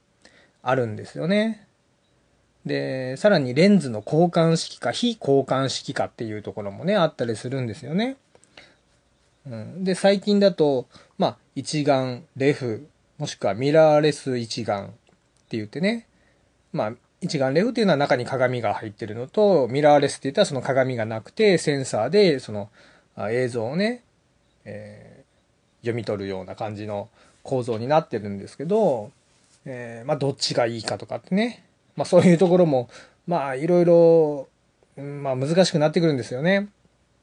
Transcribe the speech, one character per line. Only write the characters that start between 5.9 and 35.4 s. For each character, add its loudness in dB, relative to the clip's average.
か -2
っ -16
て -12
い -8
う -12
と -10
こ -10
ろ -8
も -14
ね、 0
あ 2
っ -4
た -6
り -4
す -12
る -6
ん -6
で -8
す -16
よ -8
ね。 -4
う -14
ん。 -12
で、 0
最 2
近 2
だ 4
と、 0
ま 0
あ、 -6
一 -4
眼 0
レ 2
フ、 -8
も -8
し -12
く -4
は 0
ミ 0
ラ 6
ー 4
レ 4
ス -6
一 -8
眼 -4
っ -16
て -8
言 -6
っ -10
て -12
ね、 -4
ま -4
あ、 -6
一 -6
眼 0
レ 4
フ 0
っ -6
て -4
い 2
う 2
の 4
は 4
中 0
に -6
鏡 -2
が -2
入 -10
っ -14
て -12
る -12
の -10
と、 2
ミ 0
ラ 8
ー 6
レ 2
ス -8
っ -20
て -6
言 -2
っ -16
た 2
ら 4
そ -8
の -4
鏡 0
が -4
な -8
く -18
て、 4
セ -2
ン -4
サ -2
ー -2
で 4
そ -12
の、 -8
あ、 -6
映 0
像 -4
を -6
ね、 -4
え -18
ー、 -10
読 -2
み -8
取 -4
る -6
よ -8
う -16
な -16
感 -10
じ -12
の -8
構 -4
造 -4
に -6
な 2
っ -2
て -6
る -8
ん -8
で -14
す -20
け -12
ど、 -2
え -14
ー、 -12
ま -2
あ、 0
ど -2
っ -8
ち -6
が 2
い -6
い -10
か -4
と -14
か -10
っ -14
て -6
ね。 -2
ま -6
あ、 -2
そ 6
う 8
い 8
う 6
と 4
こ 6
ろ 6
も、 0
ま -4
あ、 -6
色 2
々、 6
う -14
ん、 -12
ま -4
あ、 -2
難 2